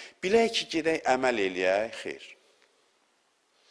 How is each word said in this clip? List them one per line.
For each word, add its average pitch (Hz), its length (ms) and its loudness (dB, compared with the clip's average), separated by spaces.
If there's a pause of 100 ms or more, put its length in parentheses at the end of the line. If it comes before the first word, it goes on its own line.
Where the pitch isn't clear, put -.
(220)
Bilək 226 340 2
ki, - 100 -2 (100)
gedək 160 280 0 (100)
əməl 127 240 2
eləyək, 95 640 0
xeyr. 69 220 -10 (1500)